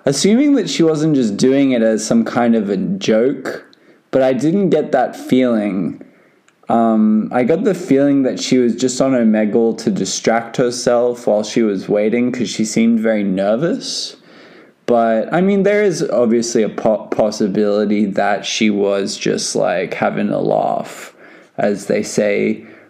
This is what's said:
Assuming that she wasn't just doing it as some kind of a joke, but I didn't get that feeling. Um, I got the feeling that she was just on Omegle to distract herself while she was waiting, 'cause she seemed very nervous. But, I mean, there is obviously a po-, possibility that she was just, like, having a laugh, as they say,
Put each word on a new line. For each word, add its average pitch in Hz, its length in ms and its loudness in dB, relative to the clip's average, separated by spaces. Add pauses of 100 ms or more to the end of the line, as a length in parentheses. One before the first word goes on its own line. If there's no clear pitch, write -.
Assuming 233 500 2
that 185 140 0
she - 140 0
wasn't 156 320 2
just 107 220 0
doing 131 340 4
it 120 100 2
as 110 240 0
some 117 180 2
kind 120 320 0
of 101 140 0
a 98 80 0
joke, 110 880 -2 (460)
but 131 120 2
I 131 100 2
didn't 160 360 0
get 151 240 0
that 127 220 0
feeling. 104 840 0 (680)
Um, 110 640 2
I 127 120 0
got 170 220 0
the 190 100 2
feeling 139 480 2
that 123 160 -2
she - 180 0
was 120 180 2
just 127 260 -2
on 135 100 2
Omegle 110 680 2
to 110 120 -2
distract 110 680 -2
herself 120 680 0
while 107 160 2
she 117 180 -2
was 98 280 0
waiting, 110 420 0
'cause 117 180 -4
she 110 160 -4
seemed 113 340 2
very 110 240 0
nervous. 107 920 -2 (680)
But, 113 460 2
I 170 100 0
mean, 196 220 2
there 208 200 2
is 185 260 0
obviously 113 540 2
a 101 60 -2
po-, - 420 -2
possibility 104 960 0
that 101 380 -2
she - 280 0
was 101 460 -2
just, 107 380 -4
like, 92 380 -2
having 104 360 -2
a - 100 -2
laugh, - 760 -4 (440)
as 101 260 -2
they 104 160 -2
say, 107 640 -2 (240)